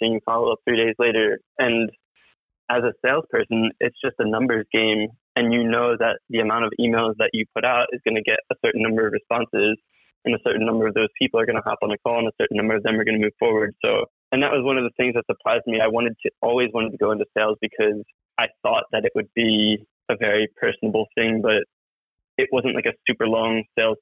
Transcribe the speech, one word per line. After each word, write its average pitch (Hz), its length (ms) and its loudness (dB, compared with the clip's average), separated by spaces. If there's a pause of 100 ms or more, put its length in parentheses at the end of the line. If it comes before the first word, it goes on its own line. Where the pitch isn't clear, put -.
and 113 100 2
you 110 120 -2
follow 117 280 0
up 110 120 -6
three 120 120 0
days 113 240 2
later. 110 400 2 (180)
And 117 320 0 (800)
as 120 140 0
a 120 80 0 (120)
salesperson, 117 760 0
it's 120 200 -2
just 131 200 -4
a 113 80 0
numbers 110 440 0
game. 110 360 2 (260)
And 120 180 2
you 120 120 2
know 117 340 2
that 113 220 0 (100)
the 117 80 -2
amount 113 280 0
of 107 140 -4
emails 113 380 2
that 110 140 2
you 110 200 -4
put 113 120 -2
out 123 260 2
is 123 160 -8
gonna 110 160 0
get 110 160 0 (140)
a - 20 -10 (100)
certain 117 160 0
number 110 280 2
of 101 40 -6
responses, 107 640 -2 (500)
and 123 80 0
a 110 80 0
certain 110 220 0
number 113 220 0
of 104 80 -2
those 110 160 0 (100)
people 127 180 0
are 113 60 2
gonna 110 160 -2
hop 110 220 -4
on 107 80 0
a 104 80 -4
call, 117 200 -2
and 113 80 0
a 110 140 -4
certain 110 160 -2
number 107 180 0
of 104 80 -2
them 110 160 0
are 110 60 0
gonna 110 140 0
move 107 200 0
forward. 110 360 0 (100)
So, 107 220 0 (260)
and 131 100 2
that 143 100 0
was 135 120 0
one 135 140 0
of 123 60 0
the 117 120 -6
things 123 180 0
that 117 120 -2
surprised 120 400 -2
me. 113 160 0
I 110 60 4
wanted 117 340 0
to, - 80 -4 (100)
always 120 320 0
wanted 113 200 -2
to - 40 -12
go 107 140 0
into 104 160 -2 (100)
sales 107 240 0
because 107 400 0 (380)
I 117 80 0 (160)
thought 113 300 0
that 110 120 0
it - 100 -2
would 104 200 -4
be 107 500 2 (240)
a 117 80 -2
very 107 320 0 (120)
personable 110 540 -2
thing, 113 280 0
but 107 220 2 (720)
it 135 140 0
wasn't, 127 240 0
like, 117 120 -2
a 113 60 0 (140)
super 113 220 -2
long 113 340 0 (160)
sales 113 240 2